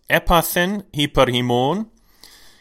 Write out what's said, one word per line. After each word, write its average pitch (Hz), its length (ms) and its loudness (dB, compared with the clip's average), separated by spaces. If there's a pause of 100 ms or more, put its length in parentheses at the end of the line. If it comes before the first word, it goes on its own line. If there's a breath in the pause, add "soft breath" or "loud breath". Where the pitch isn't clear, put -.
έπαθεν 175 840 0
υπερ 143 380 0
ημών, 123 600 -2 (720 soft breath)